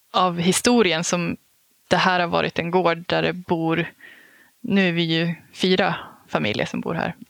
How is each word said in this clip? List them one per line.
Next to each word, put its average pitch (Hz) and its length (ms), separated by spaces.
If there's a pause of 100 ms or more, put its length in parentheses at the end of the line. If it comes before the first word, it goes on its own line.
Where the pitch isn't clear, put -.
(120)
av 185 260
historien 180 640
som 175 320 (520)
det 180 80
här 180 240
har 175 60
varit 165 320
en 170 120
gård 170 380
där 160 140
det 165 100
bor, 165 540 (760)
nu 196 280
är 170 40
vi 170 100
ju 165 320 (200)
fyra 185 400 (340)
familjer 110 380
som - 140
bor - 140
här. 165 200 (160)